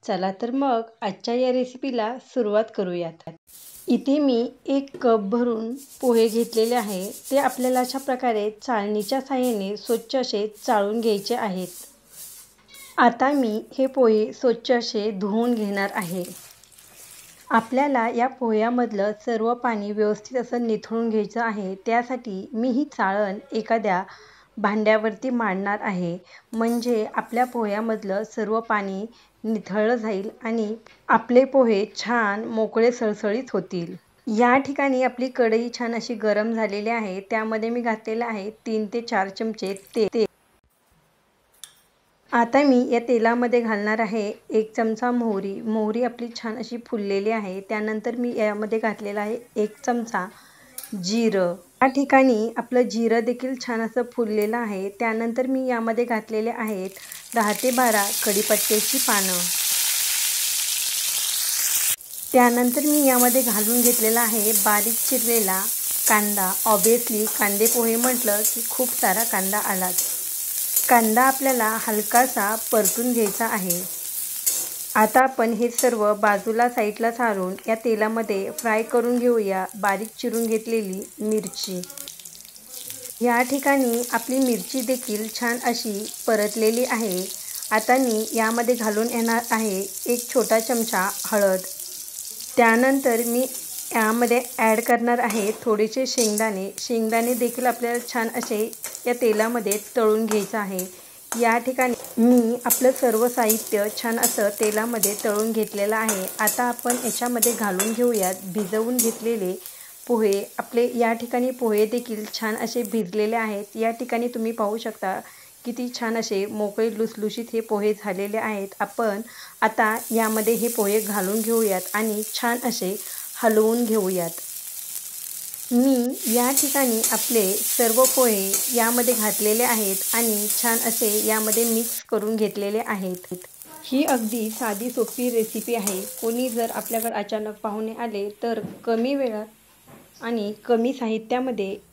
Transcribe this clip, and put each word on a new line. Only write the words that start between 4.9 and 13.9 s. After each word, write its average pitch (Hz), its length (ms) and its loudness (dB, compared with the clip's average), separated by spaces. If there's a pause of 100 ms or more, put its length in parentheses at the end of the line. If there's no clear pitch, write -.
कप 226 180 4
भरून 226 540 -2 (280)
पोहे 233 260 4
घेतलेले 226 480 0
आहे. 208 360 -4 (200)
ते 262 60 4
आपल्याला 254 420 2
अशा 254 180 -2
प्रकारे 247 520 0 (120)
चाळणीच्या 214 600 -2
साहाय्याने 240 560 -2
स्वच्छ 226 380 -4
असे 226 320 0 (180)
चाळून 214 360 2
घ्यायचे 214 340 0
आहेत. 185 500 -6 (1120)
आता 247 340 4
मी 233 300 0 (160)
हे 262 80 2
पोहे 240 480 4